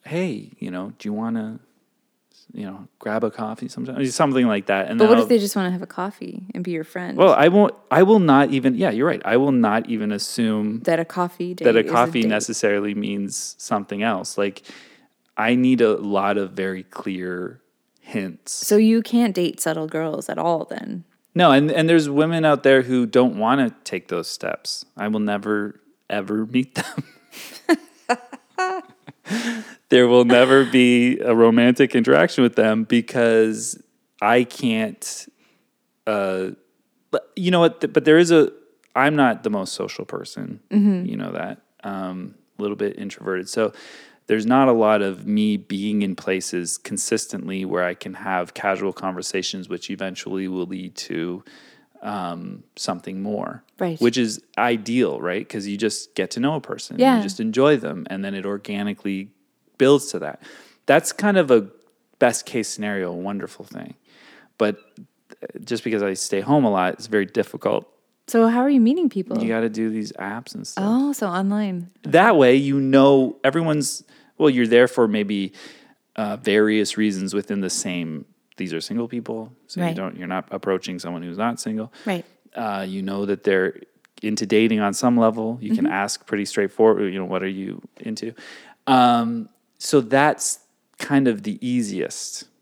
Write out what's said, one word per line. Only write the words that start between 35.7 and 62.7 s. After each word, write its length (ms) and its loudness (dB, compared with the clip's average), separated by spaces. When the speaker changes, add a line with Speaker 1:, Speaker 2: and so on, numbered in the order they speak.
Speaker 1:
uh, 440 -2
but 260 -4
you 140 -2
know 100 4
what? 220 2
Th-, 100 -4
but 140 2
there 120 8
is 120 6
a, 200 6
I'm 200 2
not 260 2
the 80 -2
most 240 -4
social 320 -8
person. 540 -12
Speaker 2:
Mm-hmm. 340 2
Speaker 1:
You 140 -6
know 140 -8
that. 280 -8
Um, 520 -10
a 40 -6
little 140 -4
bit 220 -4
introverted. 520 -8
So 240 -2
there's 180 0
not 220 4
a 40 4
lot 300 4
of 240 -6
me 320 0
being 420 -4
in 160 -4
places 600 -6
consistently 880 -6
where 180 -2
I 80 -4
can 220 -14
have 400 -6
casual 400 -4
conversations, 720 -8
which 220 -10
eventually 580 -8
will 180 -4
lead 300 -12
to, 480 -8
um, 640 -10
something 460 -10
more. 400 -8
Speaker 2:
Right. 220 -4
Speaker 1:
Which 160 2
is 240 -4
ideal, 640 -2
right? 260 -6
'Cause 200 -10
you 100 -8
just 380 -6
get 180 -4
to 80 -6
know 140 0
a 80 -6
person. 360 -12
Speaker 2:
Yeah. 200 4
Speaker 1:
You 40 0
just 180 -6
enjoy 360 4
them. 320 -6
And 160 -8
then 100 -8
it 120 -8
organically 840 -6
builds 340 4
to 80 -6
that. 200 -10
That's 260 4
kind 240 0
of 140 2
a 160 6
best 260 2
case 220 -6
scenario, 420 -6